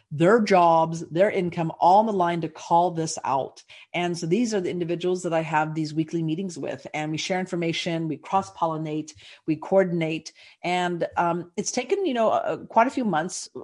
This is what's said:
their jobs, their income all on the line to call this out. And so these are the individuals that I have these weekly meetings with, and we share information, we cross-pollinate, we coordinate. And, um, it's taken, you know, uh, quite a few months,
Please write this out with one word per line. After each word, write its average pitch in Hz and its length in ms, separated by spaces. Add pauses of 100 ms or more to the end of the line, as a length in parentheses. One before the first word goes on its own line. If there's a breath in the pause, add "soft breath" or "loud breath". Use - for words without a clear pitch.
(120)
their 175 280
jobs, 170 680
their 185 240
income 175 480
all 180 180
on 220 80
the 220 80
line 175 280
to 160 60
call 170 440
this 160 320
out. 131 400 (280 loud breath)
And 175 240
so 170 120
these 220 260
are 196 80
the 170 80
individuals 175 540
that 170 100
I 160 80
have 156 320
these 156 220
weekly 160 260
meetings 160 380
with, 127 340
and 151 160
we 156 80
share 185 220
information, 170 680
we 151 100
cross-pollinate, 160 960 (340 loud breath)
we 160 80
coordinate. 165 760 (320 loud breath)
And, 175 440 (100)
um, 170 400
it's 196 140
taken, 359 340
you 277 80
know, 226 160
uh, - 280
quite - 280
a 269 60
few 262 120
months, 170 460 (140)